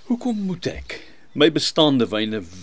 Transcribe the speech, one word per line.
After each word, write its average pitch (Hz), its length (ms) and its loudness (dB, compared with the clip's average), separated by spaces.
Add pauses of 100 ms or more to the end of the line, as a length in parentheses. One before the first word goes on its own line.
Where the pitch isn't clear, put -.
Hoekom 240 300 -2
moet 190 300 -4
ek? - 340 -8 (340)
My 151 180 6
bestaande 143 560 2
wyne 107 320 -2 (220)